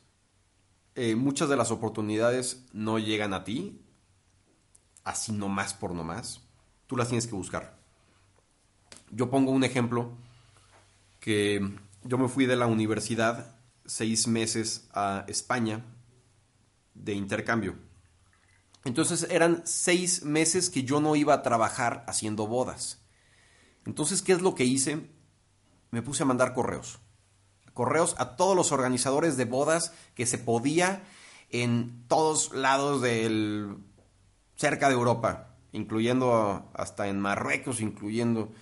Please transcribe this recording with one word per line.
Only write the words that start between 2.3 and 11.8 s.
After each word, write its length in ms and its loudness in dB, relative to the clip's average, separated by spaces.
no 260 -2
llegan 360 0
a 100 -6
ti, 420 -8
así 300 -6
nomás 400 -4
por 200 -8
nomás. 540 -8
Tú 80 -8
las 140 0
tienes 180 -2
que 80 -8
buscar. 420 -8
Yo 180 -2
pongo 220 4
un 140 4
ejemplo 460 0
que 580 0